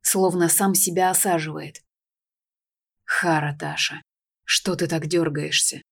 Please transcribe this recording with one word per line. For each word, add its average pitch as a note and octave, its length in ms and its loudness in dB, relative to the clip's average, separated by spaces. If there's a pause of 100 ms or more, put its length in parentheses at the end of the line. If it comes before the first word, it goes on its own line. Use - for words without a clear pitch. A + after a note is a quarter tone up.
словно F3+ 480 2
сам G3 260 2
себя F#3 360 2
осаживает. D#3 720 -2 (1200)
"Хара, D#3 540 0
Таша, - 440 -6 (420)
что - 320 -2
ты E3+ 100 -2
так D#3 200 -2
дёргаешься? D3+ 840 -2